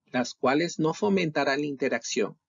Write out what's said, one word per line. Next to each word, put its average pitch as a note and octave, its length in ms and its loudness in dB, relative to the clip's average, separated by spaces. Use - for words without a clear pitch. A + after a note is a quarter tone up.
las B2 260 -2
cuales D3+ 440 0
no D#3 160 2
fomentarán D#3 680 0
la D3 60 -2
interacción. B2 680 -2